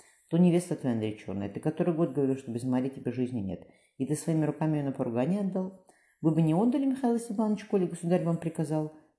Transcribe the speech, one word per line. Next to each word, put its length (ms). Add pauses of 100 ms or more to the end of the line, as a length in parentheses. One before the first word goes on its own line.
(280)
"То 80
невеста 400
твоя 180
наречённая. 540
Ты 120
который 340
год 180
говорил, 240
что 140
без 140
Марьи 260
тебе 220
жизни 280
нет. 260 (300)
И 80
ты 100
своими 300
руками 320
её 80
на 80
поругание 480
отдал?" 460 (340)
"Вы 120
бы 100
не 120
отдали, 300
Михаил 340
Степанович, 460
коли 220
государь 380
вам 120
приказал?" 580 (240)